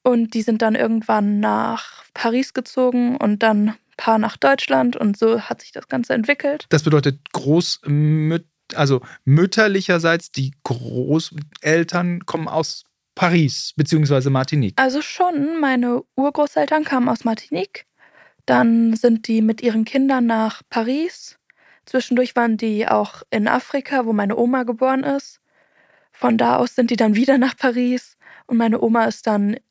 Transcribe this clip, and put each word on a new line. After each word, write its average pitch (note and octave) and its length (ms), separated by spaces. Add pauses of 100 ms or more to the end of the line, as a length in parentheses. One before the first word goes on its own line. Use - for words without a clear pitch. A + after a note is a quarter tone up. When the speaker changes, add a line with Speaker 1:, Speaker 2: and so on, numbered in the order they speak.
Speaker 1:
Und A#3 320
die A3+ 80
sind A3 220
dann A3 100
irgendwann G#3+ 640
nach A3 640 (120)
Paris A#3+ 400
gezogen B3 600
und G#3 260
dann G#3+ 260
ein A3 60 (220)
paar A3+ 200
nach A3 200
Deutschland C4 580
und G3+ 220
so A3+ 240
hat - 200
sich - 100
das - 160
Ganze B3+ 260
entwickelt. C#4+ 560
Speaker 2:
Das D3+ 140
bedeutet, C#3+ 360 (140)
Großmüt-, D3+ 1120 (260)
also C#3 280 (240)
mütterlicherseits, F3 1040
die C3+ 220 (100)
Großeltern D#3 1600
kommen D#3+ 220
aus - 380 (300)
Paris, E3+ 600
beziehungsweise C#3+ 540
Martinique. C3 500
Speaker 1:
Also C4 220
schon, E4 580
meine B3 420 (140)
Urgroßeltern D4 680
kamen B3+ 240
aus A#3 160
Martinique. - 600 (600)
Dann A#3 500
sind A3+ 320
die A3 140
mit A3 200
ihren A3 240
Kindern C4+ 400
nach A3 440
Paris. C4+ 680 (480)
Zwischendurch B3 500
waren A#3 220
die G#3+ 300
auch - 420
in A3 180
Afrika, B3+ 580
wo A3+ 80
meine G3+ 240
Oma B3 260
geboren C4 400
ist. C#4 360 (720)
Von A#3 260
da A#3+ 200
aus B3 180
sind A#3+ 160
die A#3 40
dann G#3+ 200
wieder C4 220
nach B3 200
Paris. B3 580 (320)
Und A#3 100
meine A3+ 240
Oma A3+ 240
ist - 220
dann G#3 300 (140)